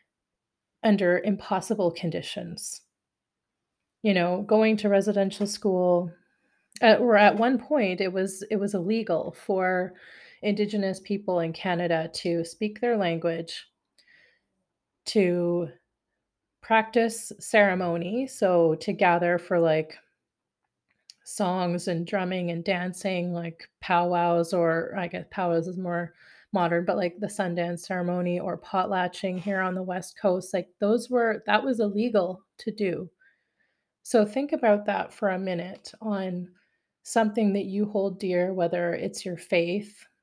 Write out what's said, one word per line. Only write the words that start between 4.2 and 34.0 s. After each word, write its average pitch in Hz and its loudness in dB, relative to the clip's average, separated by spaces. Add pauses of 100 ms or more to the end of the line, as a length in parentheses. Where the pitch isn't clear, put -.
going 220 4
to 208 0
residential 196 2
school, 180 2 (720)
uh, 220 8
or 233 4
at 208 8
one 247 2
point, 208 0
it 185 0
was, 190 -4
it 214 0
was 202 -2
illegal 190 -2 (120)
for 185 0 (480)
Indigenous 202 -2
people 202 -2
in 165 -2
Canada 170 -2
to 170 -2
speak 214 -6
their 240 2
language, 165 -2 (1400)
to 175 2 (920)
practice 220 0
ceremony, 185 2
so 170 4
to 180 -6
gather 175 4
for, 175 0
like, 160 2 (1300)
songs 180 -2
and 170 -4
drumming 180 -4
and 165 -6
dancing, 180 -4
like, 170 -8 (100)
powwows, 175 2
or 165 0
I 175 -4
guess 180 -10
powwows 170 -2
is 180 -10
more 175 -4 (380)
modern, 175 2
but, 180 0
like, 175 -2
the 208 -4
Sundance 175 -2
ceremony 180 -2
or 175 -4
potlatching 185 -2
here 190 -2
on 185 -2
the 185 -6
West 185 -8
Coast, 185 0
like, 180 -2 (120)
those 220 0
were, 233 0
that 208 2
was 254 -2
illegal 208 0 (140)
to - -8
do. 185 -4 (960)